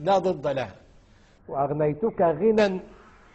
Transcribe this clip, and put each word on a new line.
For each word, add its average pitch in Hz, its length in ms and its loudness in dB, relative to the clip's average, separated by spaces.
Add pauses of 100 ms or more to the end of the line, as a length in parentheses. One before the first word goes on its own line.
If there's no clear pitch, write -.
لا 185 160 2
ضد 170 300 -2
لها. 127 280 -4 (720)
وأغنيتك 151 720 -2
غنى 190 580 2 (560)